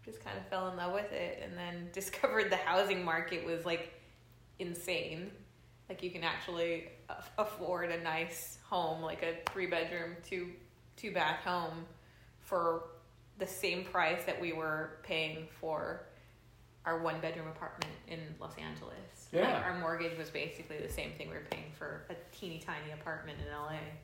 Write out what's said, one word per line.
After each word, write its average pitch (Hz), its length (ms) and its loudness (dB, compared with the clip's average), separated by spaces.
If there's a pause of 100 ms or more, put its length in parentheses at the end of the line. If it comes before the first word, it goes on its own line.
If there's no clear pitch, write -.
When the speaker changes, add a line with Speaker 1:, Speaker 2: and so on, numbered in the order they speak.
Speaker 1:
Just - 200 -10
kind 202 140 -4
of 190 100 -6
fell 185 220 0
in 180 80 -4
love 180 160 0
with 208 200 2
it, 175 280 -2
and 180 160 -6
then 175 320 -4
<laughs> - 40 -12
discovered 208 560 4
the 190 80 6
housing 185 480 6
market 165 400 2
was, 165 200 2
like, 170 280 2 (640)
insane. 170 760 -2 (560)
Like, 185 160 -6
you 180 80 -2
can 175 120 -4
actually 170 640 2 (200)
aff-, - 280 -8
afford 175 540 2
a 170 100 0
nice 165 640 -2
home, 165 360 2
like 160 220 -2
a 165 140 0 (140)
three 185 160 0
bedroom, 170 560 0
two, 180 280 -2 (440)
two 202 180 -6
bath 160 300 4
home 170 420 0 (540)
for 170 440 4 (540)
the 190 80 0
same 185 400 0
price 170 400 4
that - 140 2
we 170 140 2
were 156 500 0
paying 160 440 0 (120)
for 165 480 -2 (800)
our 165 140 4
one 160 200 2
bedroom 165 280 -2
apartment 160 440 -4 (160)
in 165 120 -6 (200)
Los - 180 -8
Angeles. - 760 -8
Speaker 2:
Yeah. 170 100 8 (120)
Speaker 1:
Like, - 120 2
our 180 140 0
mortgage 165 380 0
was 156 140 -4
basically 151 480 -4
the - 100 -2
same 151 220 -4
thing 151 180 -8
we 160 60 -6
were 151 160 -8
paying 156 260 -4
for 156 320 -8
a 175 60 -6 (200)
teeny 165 240 -6
tiny 151 320 -6
apartment 156 540 -6
in 147 80 -4
L 147 160 -2
A. 156 100 -2 (240)